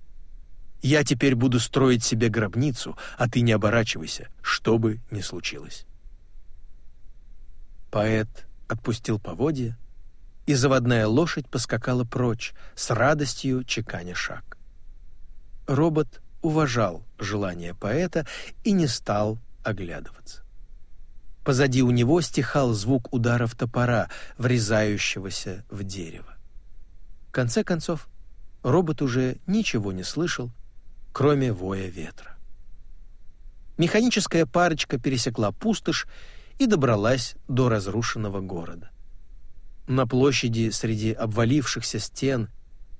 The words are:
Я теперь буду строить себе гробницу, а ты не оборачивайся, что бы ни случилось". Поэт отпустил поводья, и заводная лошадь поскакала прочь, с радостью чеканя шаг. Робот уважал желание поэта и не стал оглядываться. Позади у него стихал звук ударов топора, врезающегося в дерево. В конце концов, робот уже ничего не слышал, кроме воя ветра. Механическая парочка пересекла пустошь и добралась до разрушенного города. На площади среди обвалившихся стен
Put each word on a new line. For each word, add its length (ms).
Я 220
теперь 320
буду 240
строить 440
себе 260
гробницу, 680
а 120
ты 120
не 120
оборачивайся, 720
что 360
бы 220
ни 120
случилось". 640
Поэт 540
отпустил 520
поводья, 580
и 80
заводная 540
лошадь 420
поскакала 540
прочь, 500
с 160
радостью 720
чеканя 500
шаг. 440
Робот 540
уважал 640
желание 560
поэта 520
и 80
не 160
стал 520
оглядываться. 800
Позади 380
у 100
него 300
стихал 520
звук 400
ударов 420
топора, 540
врезающегося 1300
в 140
дерево. 520
В 20
конце 320
концов, 440
робот 380
уже 360
ничего 440
не 120
слышал, 480
кроме 400
воя 340
ветра. 500
Механическая 680
парочка 540
пересекла 520
пустошь 560
и 60
добралась 720
до 220
разрушенного 720
города. 480
На 200
площади 640
среди 420
обвалившихся 840
стен 500